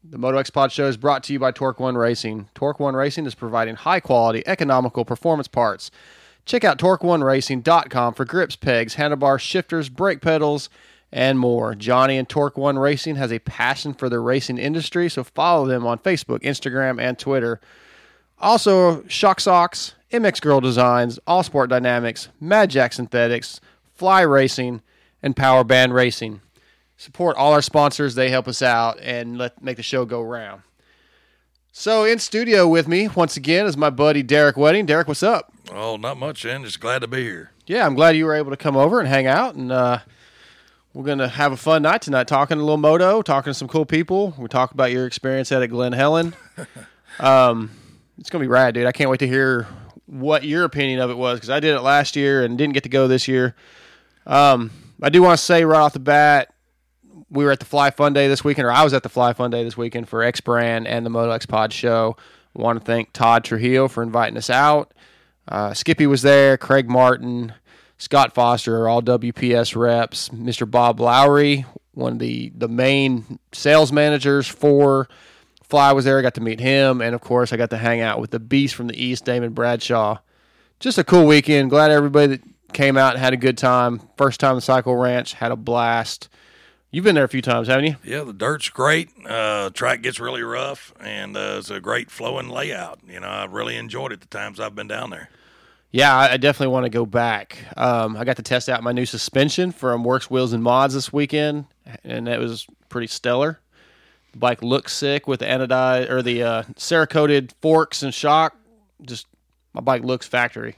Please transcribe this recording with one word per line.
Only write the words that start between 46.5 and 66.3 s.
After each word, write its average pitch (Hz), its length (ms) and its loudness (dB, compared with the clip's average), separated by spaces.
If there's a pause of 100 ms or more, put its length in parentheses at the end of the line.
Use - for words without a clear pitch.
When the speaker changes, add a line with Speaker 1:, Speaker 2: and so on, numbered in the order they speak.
Speaker 1:
<laughs> 151 100 -16 (540)
Um, 123 500 4 (480)
it's - 120 -18
gonna 156 140 -4
be 127 40 -4
rad, 123 240 4
dude. 120 140 -2
I 123 60 0
can't 139 180 0
wait 131 100 0
to 131 80 -2
hear 127 380 0 (400)
what 143 380 -2
your 160 200 -2
opinion 139 360 -2
of 123 100 0
it 120 80 -8
was, 123 220 -2
'cause 110 100 -12
I 143 100 0
did 151 140 2
it 127 60 -2
last 139 360 2
year 139 260 2
and 120 140 -2
didn't 143 160 0
get 131 120 -2
to 117 40 -12
go 131 180 2
this 131 220 2
year. 127 260 0 (720)
Um, 135 440 4 (320)
I 143 80 2
do 175 100 6
wanna 175 160 8
say 170 280 4
right 156 160 6
off 151 120 4
the 143 60 -10
bat, 147 560 4 (760)
we 143 160 0
were 143 60 4
at 135 80 2
the - 80 -16
Fly 143 240 2
Fun 147 220 2
Day 139 160 4
this 139 160 0
weekend, 143 220 0
or 120 40 2
I 143 140 6
was 139 100 2
at 131 80 0
the 117 60 -12
Fly 123 240 0
Fun 123 180 -4
Day 117 140 -4
this 117 120 -10
weekend 117 320 -8
for 113 140 -4
X 120 180 -2
Brand 117 460 -2
and 117 180 -4
the 117 60 -4
Moto 117 220 -2
X 113 120 -6
Pod 110 280 -2
Show. 113 440 0 (400)
I 117 60 -6
wanna 113 180 -2
thank 117 320 -4
Todd 117 320 4
Trujillo 127 440 0
for 117 140 -6
inviting 113 340 -2
us 113 120 -8
out. 143 460 2 (540)
Uh, 101 260 -6
Skippy 156 320 0
was 139 160 2
there, 139 340 6